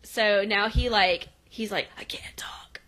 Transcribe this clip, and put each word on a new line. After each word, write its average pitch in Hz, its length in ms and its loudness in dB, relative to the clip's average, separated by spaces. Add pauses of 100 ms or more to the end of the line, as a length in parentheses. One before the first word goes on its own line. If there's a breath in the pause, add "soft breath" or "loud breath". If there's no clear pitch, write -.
So 208 400 2
now 208 240 2
he, 240 220 0
like, 185 400 2 (200)
he's 220 220 -6
like, 175 160 -2 (100)
I - 60 -14
can't - 340 -12
talk. - 500 -14